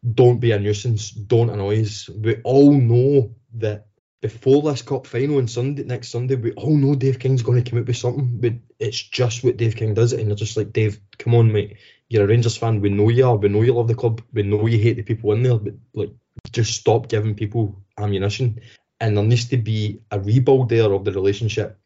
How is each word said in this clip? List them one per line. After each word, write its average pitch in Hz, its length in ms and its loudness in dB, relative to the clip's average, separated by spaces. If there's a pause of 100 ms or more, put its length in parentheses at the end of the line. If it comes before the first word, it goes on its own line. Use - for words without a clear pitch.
(140)
Don't 123 260 4
be 117 120 2
a 104 80 0
nuisance. 104 520 -4
Don't 113 380 0
annoy 104 320 -2
us. 104 280 -6
We 110 340 -4
all 143 300 6
know 127 640 2 (200)
that 107 320 -6 (340)
before 131 400 0
this 147 200 -2
cup 131 260 -8
final 139 300 -2
on 127 100 0
Sunday, 139 360 -6
next - 260 -10
Sunday, 127 260 -4
we 117 160 -4
all 151 240 -2
know 143 180 2
Dave 131 260 0
King's 131 220 0
gonna 120 220 2
come 117 160 -4
out 113 80 -6
with 120 80 -2
something. 123 440 -4
But 117 140 0 (240)
it's - 240 -6
just - 420 -4
what 127 140 0
Dave 113 200 -2
King 110 160 -2
does, 117 200 2
and 113 140 -4
you're 104 80 -2
just 110 220 -6
like, 107 160 -4
"Dave, 107 260 0 (180)
come 120 180 0
on, 113 160 6
mate. 104 260 -2 (320)
You're 107 160 4
a - 20 0
Rangers 117 300 2
fan. 110 240 0
We 101 80 0
know 104 200 2
you 123 160 4
are. 120 120 4
We 101 120 2
know 104 120 2
you 120 120 2
love 117 140 0
the 113 80 0
club. 110 260 -4 (120)
We 107 100 -2
know 104 240 0
you 117 100 2
hate 110 200 2
the 104 60 -8
people 107 280 -2
in 107 120 2
there. 123 140 2
But, - 180 -6 (180)
like, 101 180 -8 (400)
just 113 220 -2
stop 113 340 0
giving 107 260 -2
people 104 480 -4 (160)
ammunition." 104 640 -2 (400)
And 104 180 0
there 104 60 0
needs 113 260 2
to 135 80 0
be 107 440 -4 (100)
a 104 80 -4
rebuild 127 500 2
there 113 220 4
of 98 140 -2
the 101 80 -2
relationship 101 720 -2